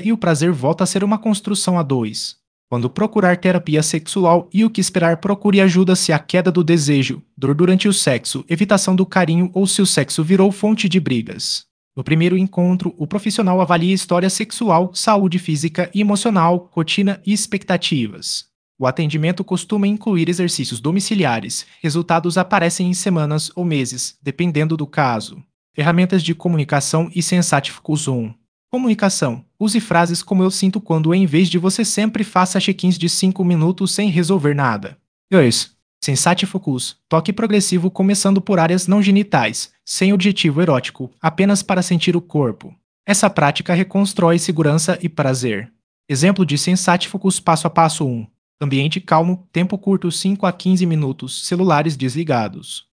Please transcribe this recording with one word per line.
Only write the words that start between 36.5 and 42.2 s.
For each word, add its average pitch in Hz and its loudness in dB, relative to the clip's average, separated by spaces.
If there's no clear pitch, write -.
Toque 160 0
progressivo 196 0
começando 196 2
por 196 0
áreas 170 2
não 202 4
genitais, 196 0
sem - 0
objetivo 180 2
erótico, 135 -2
apenas 190 0
para 185 -2
sentir 175 0
o 175 -2